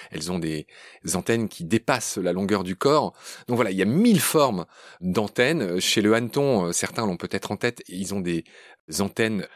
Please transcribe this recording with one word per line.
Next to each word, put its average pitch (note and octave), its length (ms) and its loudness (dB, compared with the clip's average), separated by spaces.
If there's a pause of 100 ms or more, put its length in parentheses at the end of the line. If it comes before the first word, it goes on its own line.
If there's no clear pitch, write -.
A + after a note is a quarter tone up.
(100)
elles E2+ 220 -8
ont F#2 60 -2
des D#2 280 -4 (480)
antennes A2+ 340 0
qui - 160 -12
dépassent A2+ 520 0
la F2+ 160 0
longueur G2 300 0
du F#2 120 -6
corps. C#3 380 2 (360)
Donc B2 80 -2
voilà, A2+ 140 2
il F#2+ 60 -4
y F#2+ 60 2
a F#2 40 2
mille F3+ 340 4
formes B2+ 440 2 (360)
d'antennes. G2+ 800 0
Chez - 220 0
le G#2+ 140 6
hanneton, A#2+ 540 2
euh, E2+ 40 -2
certains A2 320 -2
l'ont F#2 140 -2
peut-être - 320 -6
en G#2 60 -4
tête, - 320 -4
ils F#2 260 -6
ont G2+ 60 -2
des F2 240 -2 (560)
antennes G#2 560 -2